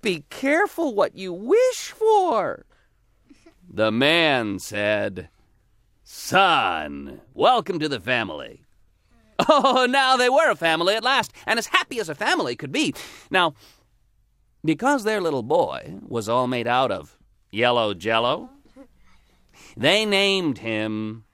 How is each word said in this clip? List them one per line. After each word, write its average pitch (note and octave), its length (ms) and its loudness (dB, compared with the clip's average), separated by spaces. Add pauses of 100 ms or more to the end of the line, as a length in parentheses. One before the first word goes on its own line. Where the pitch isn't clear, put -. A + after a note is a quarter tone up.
be F3+ 280 -4
careful D#4 640 -2
what G3 220 0
you F#3+ 160 -10
wish G4 600 0
for." F4 760 0 (1040)
The A2 200 0
man B2+ 680 2
said, G#2 720 -4 (760)
"Son, E2 1160 0 (120)
welcome G3 460 2
to D3+ 80 -2
the C3 140 -4
family." F2+ 640 -4 (840)
Oh, C4 420 4
now C4 280 2
they B3 120 2
were C#4+ 200 4
a G3+ 80 2
family E3 380 0
at A3 100 -4
last, B3+ 260 0 (140)
and A3+ 120 0
as A#3 100 -4
happy D#4 340 -2
as E3 80 -6
a D3 60 -6
family G#3 420 -2
could C3+ 160 -10
be. C#4+ 200 0 (360)
Now, F3+ 240 2 (1120)
because A3 400 0
their G#3+ 160 0
little D3+ 200 0
boy C3+ 640 0
was A2 220 -6
all B2 200 2
made A#2+ 200 -2
out B2 240 2
of D#2+ 260 -8 (320)
yellow A#2 440 2
Jell-O, A2+ 560 0 (1300)
they G3 300 2
named G3 520 0
him A2 680 -6 (100)